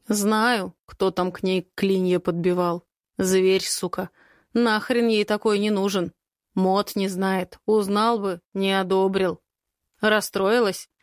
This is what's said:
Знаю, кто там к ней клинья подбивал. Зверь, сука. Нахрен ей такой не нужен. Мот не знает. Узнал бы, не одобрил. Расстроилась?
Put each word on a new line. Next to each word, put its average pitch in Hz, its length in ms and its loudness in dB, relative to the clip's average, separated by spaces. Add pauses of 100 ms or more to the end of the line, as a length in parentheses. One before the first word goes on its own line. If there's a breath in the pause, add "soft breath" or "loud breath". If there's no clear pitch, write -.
Знаю, 214 680 0 (100)
кто - 260 -2
там 180 200 -2
к - 120 -12
ней 185 320 0
клинья 185 440 2
подбивал. 175 640 -2 (320)
Зверь, 190 460 2
сука. - 460 -6 (440 soft breath)
Нахрен 233 540 2
ей 214 160 2
такой 208 360 0
не 208 100 0
нужен. 196 420 0 (440)
Мот 190 400 0
не 196 120 -2
знает. 190 580 -4
Узнал 214 540 0
бы, 190 220 -6 (120)
не 196 200 0
одобрил. 190 640 0 (640)
Расстроилась? 208 880 0 (140)